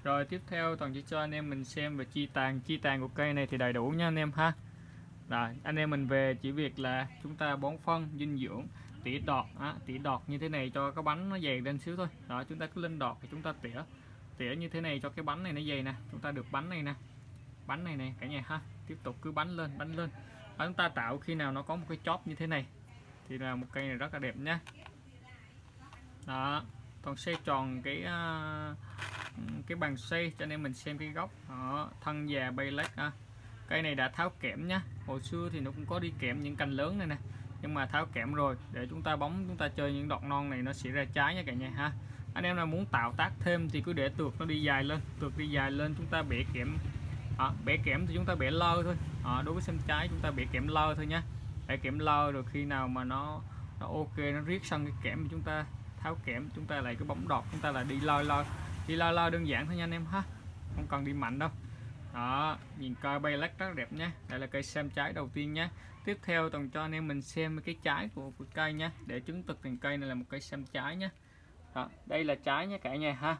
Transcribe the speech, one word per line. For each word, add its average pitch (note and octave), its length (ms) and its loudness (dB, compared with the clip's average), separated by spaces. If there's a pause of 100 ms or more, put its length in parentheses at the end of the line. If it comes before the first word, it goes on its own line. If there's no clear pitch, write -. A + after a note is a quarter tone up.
Rồi C#3+ 220 4
tiếp F3+ 220 -4
theo E3 280 2
Toàn C#3+ 180 -2
chỉ C#3 140 -6
cho D#3+ 120 0
anh D3+ 120 0
em D3+ 180 -2
mình C3+ 140 -2
xem D3 340 -2
về C3 80 -2
chi C#3+ 280 -2
tàn. C3+ 260 4
Chi D3+ 180 -2
tàn C3+ 240 4
của C3 60 -2
cây D3 260 2
này C#3+ 140 4
thì C3 100 0
đầy B2 160 4
đủ A#2+ 160 4
nha E3 180 4
anh D#3+ 80 4
em D3+ 160 2
ha. D#3 220 6 (760)
Rồi, A#2 200 4 (140)
anh D3+ 120 0
em D#3 140 4
mình C#3 180 2
về C3+ 340 6
chỉ C3+ 100 0
việc C#3 280 0
là C3 280 2 (160)
chúng D3+ 120 -6
ta D3 200 2
bón C#3 220 0
phân, E3 400 2
dinh D3 200 0
dưỡng, A#2 280 -2 (380)
tỉa B2+ 160 0
đọt, C3 260 2 (140)
á, D3 140 -2 (120)
tỉa C3 120 -4
đọt C3+ 300 0
như C#3+ 100 0
thế D#3 120 -2
này C3+ 240 0
cho C#3 180 2
cái D#3 120 -4
bánh D#3+ 260 2
nó F#3+ 100 0
dày C#3 220 2
lên C#3+ 160 0
xíu E3+ 180 -4
thôi. F3+ 120 0 (200)
Đó, B2+ 220 -2
chúng D#3+ 100 -6
ta D#3+ 80 -2
cứ F3 140 -6
lên E3 180 -2
đọt B2+ 220 0
thì B2 100 -12
chúng D#3 100 -6
ta D#3 200 -2
tỉa, A#2+ 200 -6 (560)
tỉa B2 180 0
như E3 140 -2
thế E3 120 -2
này D3+ 220 2
cho C#3+ 60 0
cái D#3+ 140 -6
bánh D#3 200 0
này F3+ 100 -2
nó D3 80 -2
dày C#3+ 220 0
nè, C3+ 100 -2 (180)
chúng - 80 -6
ta D3 120 -2
được C3+ 200 -2
bánh D3 180 0
này E3+ 140 -2
nè, C#3+ 100 0 (720)
bánh D3 160 -2
này D#3+ 140 -2
nè C3 220 -2
cả C#3 80 -6
nhà C#3 200 -4
ha. D#3 120 -2 (280)
Tiếp D#3+ 160 -8
tục B2 180 -4
cứ D#3 100 -4
bánh D3+ 180 2
lên, E3 280 -2
bánh D#3+ 180 -4
lên. E3 140 0 (480)
Đó, D3+ 80 2
chúng F3+ 80 0
ta F3 160 6
tạo B2 280 0
khi E3 180 -2
nào D3 160 2
nó C3+ 100 0
có D#3 140 -2
một F3 140 -4
cái D#3+ 140 -2
chóp E3+ 240 2
như D#3 80 -4
thế E3 120 -2
này D3 180 2 (640)
thì C3 80 -4
là B2+ 180 0
một B2 160 -2
cây C#3 160 -2
này C3 100 -2
rất D3 160 -4
là D3+ 60 -4
đẹp B2 160 -2
nhá. D3+ 240 0 (1700)
Đó, C#3 360 2 (400)
Toàn C#3 140 -4
xoay E3+ 260 -2
tròn C3+ 380 2
cái, C#3 220 -4
à, D#3 720 -2 (920)
cái E3+ 80 -2
bàn D3+ 220 0
xoay E3+ 420 0
cho D#3 60 -2
anh D3+ 40 -4
em D3+ 140 -2
mình C3+ 100 -2
xem D3 240 -6
cái D3+ 120 -4
góc. E3 220 -4 (180)
Đó, C3 400 -2 (120)
thân D3+ 280 -2
già C3 220 2
bay C#3 200 0
lách D3 240 -2
ha. D3 160 0 (560)
Cây D#3+ 140 2
này D#3 140 2
đã C3 140 4
tháo E3+ 200 2
kẽm C#3 380 -2
nhá. F#3 140 2 (240)
Hồi C3+ 160 -2
xưa E3+ 300 -2
thì D#3+ 80 -2
nó C3+ 120 -2
cũng G2+ 140 -6
có F3 140 0
đi E3+ 200 -2
kẽm C3 200 2
những C#3+ 160 -2
cành C#3 160 2
lớn D3+ 260 2
này F#3 100 0
nè, D3 80 0 (460)
nhưng D3+ 120 -2
mà C#3 120 2
tháo D3+ 200 4
kẽm B2 280 0
rồi C#3+ 220 6 (160)
để B2 180 -2
chúng D#3+ 120 -4
ta D#3 140 4
bóng, D#3+ 320 0
chúng F3+ 100 -2
ta D3+ 100 2
chơi C#3+ 260 2
những C#3 140 0
đọt C#3 160 0
non C#3+ 260 2
này C3 120 0
nó C3 120 0
sẽ - 160 -4
ra C3+ 240 2
trái D3+ 220 6
nha F#3 100 -2
cả C3+ 80 -2
nhà B2+ 220 0
ha. D3 160 2 (420)
Anh F3 100 0
em F3+ 120 4
nào E3+ 100 4
muốn E3 200 2
tạo A#2+ 320 4
tác E3+ 220 4
thêm E3+ 300 4
thì D3 120 2
cứ E3+ 120 0
để C#3 160 4
tược C#3+ 300 0
nó E3 60 0
đi D3+ 160 2
dài C#3 220 6
lên, D3+ 160 2 (200)
tược C#3+ 180 0
đi D3+ 100 0
dài C#3 240 4
lên D3 260 2
chúng D3 100 -2
ta D#3+ 140 2
bẻ D3 160 2 (160)
kẽm. C3 240 0 (600)
Đó, C3+ 160 4 (120)
bẻ C#3+ 180 4
kẽm D#3 240 4
thì D#3 80 2
chúng F3+ 100 4
ta F3+ 100 4
bẻ C3+ 160 4
lơ E3+ 320 6
thôi. F3 120 2 (280)
Đó, B2 220 2
đối D#3 80 2
với F3+ 100 2
sâm E3+ 140 0 (100)
trái D3+ 200 4
chúng D#3+ 120 0
ta D#3 120 2
bẻ B2+ 200 0
kẽm C3+ 160 2
lơ D#3 280 6
thôi D3+ 100 0
nhá. D#3+ 180 2 (440)
Bẻ C3+ 100 2
kẽm C3 220 0
lơ D3 320 6
rồi C3+ 200 0
khi C#3+ 140 0
nào C3+ 220 2
mà B2+ 160 0
nó, C#3+ 380 0 (380)
nó - 80 -2
ok, D3+ 300 -2
nó C#3+ 280 2
riết F#3 200 0
xong D3 200 2
cái C#3+ 80 -2 (100)
kẽm - 200 0
thì - 80 0
chúng D#3+ 100 -2
ta D#3 240 0 (340)
tháo D#3+ 260 -2
kẽm, C3 300 -2
chúng D3+ 100 -4
ta D3 160 0
lại B2 140 0
cái D3 120 -2
bóng C3 200 -2
đọt, B2+ 240 4
chúng D#3 100 -2
ta D3+ 100 2
là C3 120 2
đi C#3 160 0
lơ D3 220 6
lơ, D3 240 4 (420)
đi D#3+ 80 2
lơ E3+ 160 6
lơ E3+ 180 6
đơn E3 180 2
giản C3+ 200 2
thôi F3 80 0
nha E3+ 80 0
anh E3+ 80 0
em E3+ 140 -2
ha, F#3+ 180 2 (520)
không D3 140 0
cần C#3 160 2
đi C#3+ 80 0
mạnh C3+ 260 0
đâu. D#3 100 2 (640)
Đó, C#3 440 2 (200)
nhìn C3 180 -2
coi C#3+ 240 2
bay D3 180 2
lắc D#3+ 220 -2
rất F#3+ 160 -2
đẹp B2 180 -4
nhá. D#3+ 180 -2 (180)
Đây B2+ 100 -2
là C3+ 80 -4
cây C#3 160 0
sâm D3 260 -2
trái C#3+ 240 0
đầu C#3+ 200 -2
tiên D3 200 -2
nhá. E3 160 0 (360)
Tiếp G3+ 180 0
theo E3 260 4
Toàn D3 200 -2
cho D3+ 120 -2
anh D#3+ 100 -2
em D#3+ 160 0
mình C#3+ 140 0
xem D#3 440 0
cái E3+ 180 -2
trái E3 320 2
của, C3+ 220 -6
của C3+ 160 -10
cây D#3 200 2
nhá, D#3+ 180 0 (140)
để B2+ 140 -2
chứng E3 240 -6
thực D#3+ 200 -6
thành B2+ 140 -4
cây C#3+ 200 0
này C#3 120 -2
là B2+ 60 -2
một B2 140 -4
cây C#3 120 -4
sâm C#3 240 -8
trái C#3 300 -2
nhá. F#3+ 140 -2 (640)
Đó, B2+ 140 -2 (160)
đây D#3 180 2
là D3 120 4
trái D3 320 2
nhá G3+ 100 -2
cả C3+ 180 -2
nhà D3 180 2
ha. D3 260 2